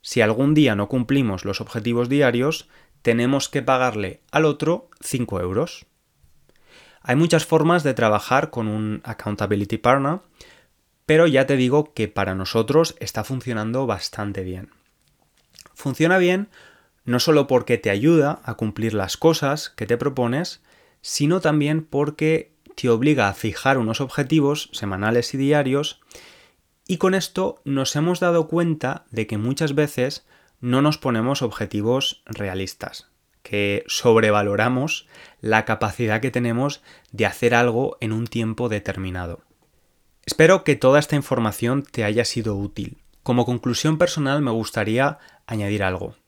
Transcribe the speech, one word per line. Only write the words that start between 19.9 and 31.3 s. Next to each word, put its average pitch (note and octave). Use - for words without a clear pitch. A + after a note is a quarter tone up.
propones, C3
sino E3+
también D3+
porque D3+
te B2
obliga A#2+
a G2
fijar B2+
unos A2+
objetivos D3
semanales G#2+
y -
diarios, C#3
y F#3+
con F#3
esto -
nos C#3
hemos E3+
dado E3+
cuenta D#3+
de A2
que A2
muchas C3+
veces C#3+
no B2
nos D3+
ponemos B2